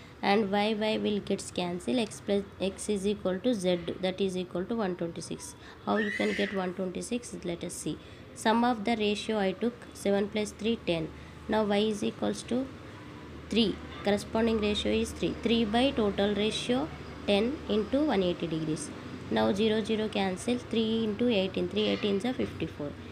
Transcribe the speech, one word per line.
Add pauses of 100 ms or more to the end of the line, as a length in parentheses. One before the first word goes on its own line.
(240)
and
y,
y
will
gets
cancel.
X
plus, (160)
x
is
equal
to
z, (240)
that
is
equal
to
one
twenty-six. (320)
How
you
can
get
one
twenty-six?
Let
us
see. (340)
Sum
of
the
ratio
I
took, (200)
seven
plus
three, (100)
ten. (380)
Now
y
is
equals
to (840)
three. (280)
Corresponding
ratio
is
three.
Three
by
total
ratio, (400)
ten (120)
into
one
eighty
degrees. (400)
Now
zero,
zero
cancel.
Three
into
eighteen.
Three
eighteens
are
fifty-four. (200)